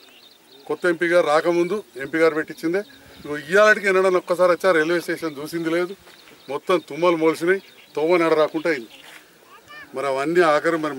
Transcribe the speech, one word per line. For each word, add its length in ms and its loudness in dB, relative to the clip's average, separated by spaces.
కొత్త 140 -8
ఎంపీ 200 -4
గారు 200 4
రాకముందు 440 0
ఎంపీ 180 -4
గారు 160 4
పెట్టించిందే. 420 -4
ఇగో 100 -10
ఇయ్యాలటికి 440 4
ఎన్నడన్నా 320 2
ఒక్కసారి 320 2
వచ్చా 140 0
రైల్వే 260 0
స్టేషన్ 360 -6
చూసింది 340 -6
లేదు. 180 -2
మొత్తం 240 0
తుమ్మలు 340 0
మోల్సినాయి, 380 0
తవ్వ 260 2
నడ 180 2
రాకుండా 320 -2
అయింది. 180 -8
మరి 180 -6
అవన్నీ 300 2
ఆఖరి 320 0
మరి 140 -6